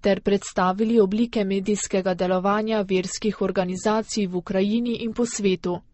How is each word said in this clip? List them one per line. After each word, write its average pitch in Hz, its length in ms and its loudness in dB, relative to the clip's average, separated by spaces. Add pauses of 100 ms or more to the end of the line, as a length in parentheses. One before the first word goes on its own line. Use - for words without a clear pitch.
ter 196 200 2
predstavili 202 760 2
oblike 214 440 2
medijskega 196 680 -2
delovanja 196 760 0
verskih 190 520 -2
organizacij 196 880 0
v 180 100 -4
Ukrajini 208 640 0
in 226 120 -4
po 240 120 0
svetu. 185 540 -2 (140)